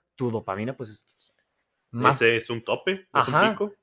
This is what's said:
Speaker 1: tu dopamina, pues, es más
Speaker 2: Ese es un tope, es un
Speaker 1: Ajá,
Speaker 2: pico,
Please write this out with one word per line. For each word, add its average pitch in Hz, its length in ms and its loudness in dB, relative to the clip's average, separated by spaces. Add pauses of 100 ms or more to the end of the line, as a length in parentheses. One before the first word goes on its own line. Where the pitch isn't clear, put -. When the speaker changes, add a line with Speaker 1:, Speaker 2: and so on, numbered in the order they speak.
(160)
Speaker 1:
tu 123 160 -4
dopamina, 110 440 -6
pues, 113 140 -14
es - 440 -20 (580)
más 127 300 4
Speaker 2:
Ese 117 140 6
es 113 140 -4
un 117 140 -6
tope, 127 300 -4
es 143 340 -2
un 131 80 0
Speaker 1:
Ajá, 208 160 4
Speaker 2:
pico, 202 320 -6